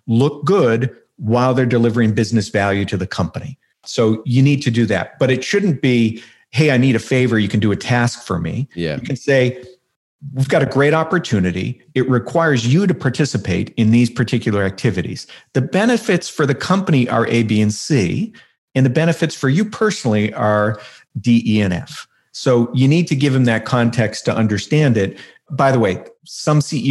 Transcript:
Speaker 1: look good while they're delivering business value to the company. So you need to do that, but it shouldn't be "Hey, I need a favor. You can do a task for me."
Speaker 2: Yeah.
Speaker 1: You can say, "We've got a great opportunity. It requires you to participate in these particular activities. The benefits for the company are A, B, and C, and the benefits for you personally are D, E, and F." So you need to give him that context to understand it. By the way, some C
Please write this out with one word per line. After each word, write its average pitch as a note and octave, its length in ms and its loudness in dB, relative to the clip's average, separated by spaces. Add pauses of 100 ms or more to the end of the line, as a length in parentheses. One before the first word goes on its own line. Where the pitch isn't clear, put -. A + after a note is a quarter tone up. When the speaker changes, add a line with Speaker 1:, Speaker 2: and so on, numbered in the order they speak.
Speaker 1:
look C#3+ 380 0
good B2+ 500 2 (220)
while B2 380 0
they're B2+ 100 2
delivering A#2 480 2
business G#2+ 380 0
value G2+ 360 0
to F#2+ 120 -4
the F#2 80 -4
company. - 520 -6 (260)
So A2 400 0
you C3 180 2
need C#3+ 200 4
to A#2+ 80 0
do A2+ 160 2
that, F#2+ 320 -4
but - 120 2
it B2+ 120 -2
shouldn't G3 400 0
be A#2 400 0 (300)
"Hey, D3+ 180 2
I C3 60 2
need C3+ 180 4
a C#3+ 60 0
favor. B2+ 380 0
You G2+ 100 0
can G#2+ 120 -2
do G#2 120 2
a F#2+ 40 0
task - 480 -2
for F2+ 140 -6
me." F2 360 -6
Speaker 2:
Yeah. D#2+ 220 -4
Speaker 1:
You - 60 -8
can C3+ 140 -6
say, B2+ 460 0 (720)
"We've C3+ 160 -2
got D#3+ 140 2
a C3 40 0
great C#3+ 280 2
opportunity. A2 880 -2 (120)
It - 140 0
requires B2+ 640 0
you F#3+ 140 2
to F3+ 80 2
participate G#2 800 -4
in A2 140 2
these A#2+ 180 4
particular A2 540 -2
activities. F#2+ 640 -4 (280)
The C3 80 2
benefits G#3 640 0
for D3+ 180 -2
the A#2 80 0
company E3+ 540 0
are A#2 180 0
A, A#2 160 2
B, G#2+ 180 0
and G#2 140 0
C, C3 580 -2 (420)
and C3 120 4
the B2 40 2
benefits D#3 440 0
for C#3 140 -2
you E3+ 160 0
personally A#2+ 720 -2
are G#2+ 460 0 (400)
D, A#2 240 4
E, G#2+ 160 2
and F#2+ 140 0
F." - 320 -10 (260)
So A#2+ 400 2
you C3 160 4
need E3 200 2
to D#3 80 0
give C3+ 180 0
him C3 100 2
that A2+ 200 0
context A#2 600 0
to A2 100 0
understand A2+ 640 0
it. G2 220 -2 (320)
By C3+ 200 2
the B2+ 80 2
way, F#2+ 240 0 (220)
some D3+ 380 0
C D3 280 -6